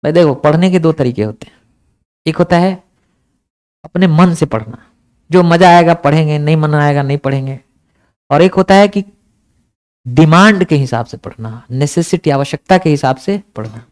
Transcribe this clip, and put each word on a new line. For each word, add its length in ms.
भाई 80
देखो, 220
पढ़ने 360
के 80
दो 140
तरीके 300
होते 240
हैं। 140
एक 100
होता 220
है 240
अपने 220
मन 280
से 120
पढ़ना, 380
जो 120
मजा 340
आएगा 180
पढ़ेंगे, 440
नहीं 180
मन 180
आएगा 280
नहीं 160
पढ़ेंगे। 420
और 120
एक 120
होता 200
है 140
कि 160
demand 580
के 120
हिसाब 300
से 100
पढ़ना, 540
necessity, 600
आवश्यकता 480
के 120
हिसाब 260
से 260
पढ़ना। 360